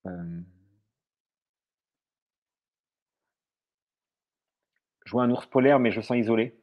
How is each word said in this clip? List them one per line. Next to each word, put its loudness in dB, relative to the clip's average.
Euh... -10
Je -14
vois 0
un 2
ours -4
polaire, 4
mais 2
je -4
le -4
sens -2
isolé. 0